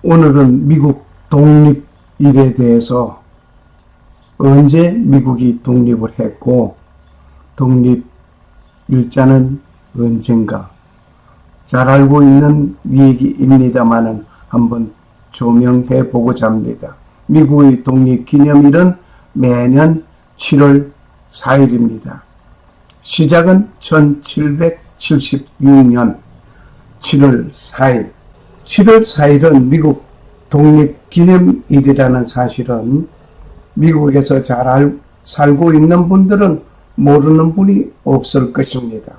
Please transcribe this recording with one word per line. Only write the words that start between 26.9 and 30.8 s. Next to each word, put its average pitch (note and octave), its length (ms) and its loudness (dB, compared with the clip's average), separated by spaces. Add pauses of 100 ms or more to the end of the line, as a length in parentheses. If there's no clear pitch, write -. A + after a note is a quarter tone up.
칠월 C#3 540 0
사일. B2 580 -6 (540)
칠월 A3 380 2
사일은 C#3+ 640 0
미국 D3+ 380 -2 (420)
독립기념일이라는 D3 1800 0